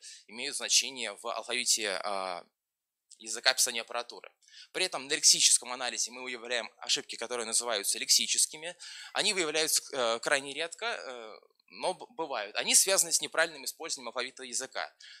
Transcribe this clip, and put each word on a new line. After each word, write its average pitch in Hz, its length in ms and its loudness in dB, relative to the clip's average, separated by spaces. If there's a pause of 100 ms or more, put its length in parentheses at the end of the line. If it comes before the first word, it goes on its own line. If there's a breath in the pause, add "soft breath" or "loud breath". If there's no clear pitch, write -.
(260 loud breath)
имеют 123 300 -6
значение 117 680 0
в 117 60 -6
алфавите, 117 640 0 (140)
а, 95 400 -4 (720)
языка 113 340 -2
описания 120 300 2
аппаратуры. 117 520 -8 (380 loud breath)
При 170 120 0
этом 156 220 -2
на 143 80 -2
лексическом - 580 6
анализе 123 380 -2
мы 127 140 -10
выявляем 120 560 -2
ошибки, - 360 -2
которые 117 300 -4
называются 113 540 0
лексическими. 135 760 2 (380 loud breath)
Они 190 200 2
выявляются, 156 580 2
э, 117 300 2
крайне 139 340 0
редко, 165 320 -6
э, 120 520 -8 (280)
но 131 260 -4
б-, 202 160 -14
бывают. 120 460 -4
Они 190 180 2
связаны 180 380 6
с - 100 2
неправильным 156 420 0
использованием 143 440 -8
алфавита 127 340 -4
языка. 120 500 -6 (280 loud breath)